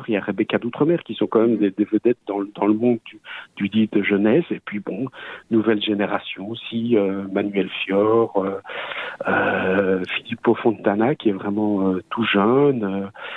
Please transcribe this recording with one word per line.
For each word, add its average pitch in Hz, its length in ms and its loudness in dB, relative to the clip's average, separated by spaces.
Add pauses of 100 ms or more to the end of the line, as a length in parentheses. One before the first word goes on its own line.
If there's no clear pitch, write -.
il 113 60 0
y 101 40 2
a 92 40 0
Rebecca 104 360 -2
D'Outremer, 131 480 -2
qui 110 80 -10
sont 104 140 -2
quand 113 140 4
même 117 160 4
des, 101 120 2
des 104 140 -2
vedettes 107 420 2
dans, 101 140 -4 (160)
dans 98 100 -2
le 104 80 4
monde 117 320 2
du, - 140 -20 (360)
du 101 140 -2
dit 110 220 2
de 104 100 2
jeunesse. 107 480 4
Et 98 160 -4
puis 101 140 -8
bon, 101 260 -6 (460)
nouvelle 110 320 2
génération 101 640 -2
aussi, 117 480 -2
euh, 98 340 0
Manuel 98 380 0 (160)
Fior, 107 580 2
euh, 95 180 -4 (640)
euh, 95 800 0
Filippo - 500 0
Fontana, 110 580 2
qui 113 160 0
est 101 40 2
vraiment, 101 540 0
euh, 92 220 0
tout 117 140 -2
jeune, 120 600 4
euh, 98 240 -4 (300)